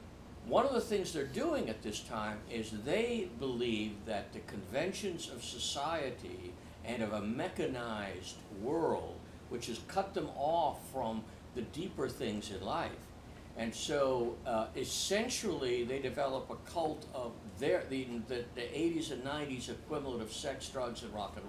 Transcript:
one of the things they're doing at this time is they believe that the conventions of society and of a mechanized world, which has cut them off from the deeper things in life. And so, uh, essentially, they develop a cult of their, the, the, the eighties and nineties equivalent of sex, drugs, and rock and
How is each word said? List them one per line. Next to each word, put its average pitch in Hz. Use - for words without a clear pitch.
one 170
of 277
the 233
things 202
they're 143
doing 226
at 107
this 107
time 107
is 110
they 214
believe 117
that 104
the 110
conventions 156
of 123
society 123
and 117
of 104
a 107
mechanized 113
world, 113
which -
has 117
cut 190
them 156
off 151
from 113
the 123
deeper 156
things 104
in 92
life. 131
And 113
so, 131
uh, 131
essentially, 143
they 131
develop 131
a -
cult 156
of 123
their, 160
the, 131
the, 120
the 123
eighties 160
and 123
nineties 139
equivalent 127
of 107
sex, 135
drugs, 120
and 107
rock 98
and 98